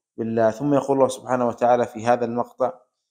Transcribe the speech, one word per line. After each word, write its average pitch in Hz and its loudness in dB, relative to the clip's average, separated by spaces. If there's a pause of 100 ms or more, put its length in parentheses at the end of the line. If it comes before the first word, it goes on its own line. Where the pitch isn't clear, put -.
(160)
بالله. 113 0
ثم 143 0
يقول 139 2
الله 131 4
سبحانه 123 -4
وتعالى 120 2
في 110 -10
هذا 120 2
المقطع: 120 -4 (380)